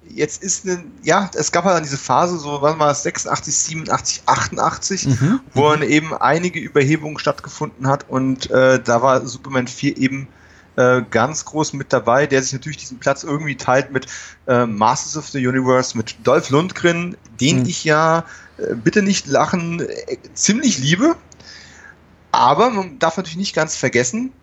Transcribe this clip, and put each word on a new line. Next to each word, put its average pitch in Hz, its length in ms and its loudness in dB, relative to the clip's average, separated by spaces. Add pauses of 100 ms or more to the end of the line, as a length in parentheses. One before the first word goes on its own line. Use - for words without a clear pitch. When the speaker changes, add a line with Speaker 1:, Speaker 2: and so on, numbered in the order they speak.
Speaker 1:
jetzt - 320 -4
ist - 240 -6
eine, 180 200 -6 (180)
ja, 175 320 0
es - 160 -4
gab 170 140 0
halt 190 120 4
dann 160 60 0
diese 139 160 -8
Phase, 165 400 0
so, 147 220 -6
wann 151 180 2
war 147 140 2
es, 139 100 -4
sechsundachtzig, - 540 -4
siebenundachtzig, - 720 -4
achtundachtzig, - 840 -2
Speaker 2:
Mhm. 139 320 2 (120)
Speaker 1:
wo 139 140 4
Speaker 2:
Mhm. 151 140 4
Speaker 1:
dann - 20 0
eben 151 320 0
einige 165 460 0
Überhebungen 151 580 0
stattgefunden 139 720 -6
hat 139 200 0
und, 131 440 -2
äh, 131 280 6
da 120 220 2
war 127 240 2
Superman 127 400 -4
vier 139 300 -4
eben, 135 320 -2 (480)
äh, 127 340 4
ganz 131 340 0
groß 151 280 -4
mit 139 200 -6
dabei, 131 360 2
der 135 120 2
sich 131 120 -6
natürlich 139 240 -10
diesen - 240 -16
Platz - 240 -2
irgendwie 143 320 -4
teilt 131 340 0
mit, 135 160 -4 (400)
äh, 123 180 4
Masters 110 520 0
of 147 140 -10
the 135 140 -2
Universe, 127 520 2
mit - 260 -6
Dolph 151 280 2
Lundgren, 170 680 0 (240)
den 131 200 2
Speaker 2:
Mhm. 123 60 0
Speaker 1:
ich - 160 -6
ja, 160 420 2 (340)
äh, - 180 -4
bitte 175 260 2
nicht 196 240 0
lachen, 170 540 0
äh, - 380 -8 (160)
ziemlich 226 440 2
liebe, 180 380 2 (1120)
aber 143 400 4
man 185 300 -6
darf 165 160 0
natürlich 170 220 -8
nicht 196 180 -4
ganz 156 180 -2
vergessen 135 560 0 (120)